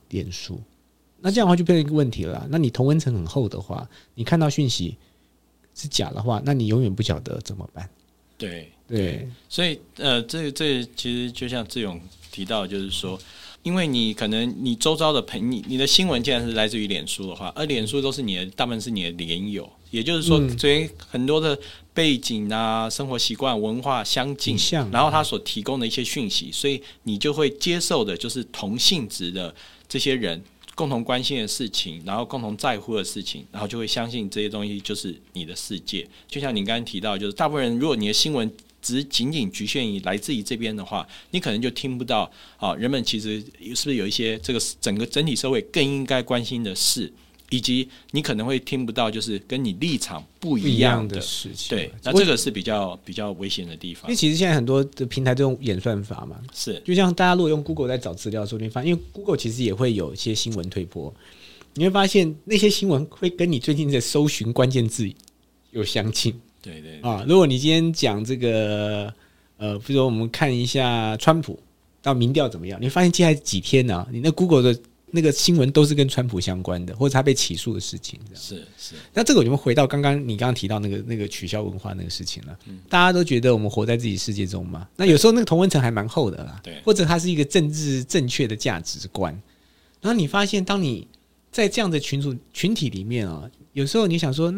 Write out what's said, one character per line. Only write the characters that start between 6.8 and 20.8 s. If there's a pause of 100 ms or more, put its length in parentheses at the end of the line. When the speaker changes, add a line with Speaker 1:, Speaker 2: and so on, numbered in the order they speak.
Speaker 1:
远
不
晓
得
怎
么
办。 (480)
Speaker 2:
对， (160)
Speaker 1:
对。
Speaker 2:
对。 (200)
所
以， (160)
呃，
这，
这 (100)
其
实
就
像
志
勇 (300)
提
到，
就
是
说， (460)
因
为
你
可
能
你
周
遭
的
朋-， (100)
你，
你
的
新
闻
既
然
是
来
自
于
脸
书
的
话，
而
脸
书
都
是
你
的，
大
部
分
是
你
的
连
友， (220)
也
就
是
说，
Speaker 1:
嗯。
Speaker 2:
所
以 (200)